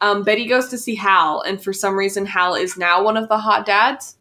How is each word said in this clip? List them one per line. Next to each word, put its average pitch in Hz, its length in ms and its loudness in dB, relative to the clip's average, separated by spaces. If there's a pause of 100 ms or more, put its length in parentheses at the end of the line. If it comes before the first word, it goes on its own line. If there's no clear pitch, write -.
Um, 202 220 0
Betty 214 220 0
goes 254 240 0
to 254 80 -8
see 226 180 -6
Hal, 190 460 2
and 196 200 -6
for 196 120 -6
some 196 240 -2
reason 196 300 -2
Hal 180 280 0
is 180 220 -4
now 180 260 2
one 220 140 2
of 220 100 -2
the 214 120 2
hot 214 260 0
dads. 220 560 0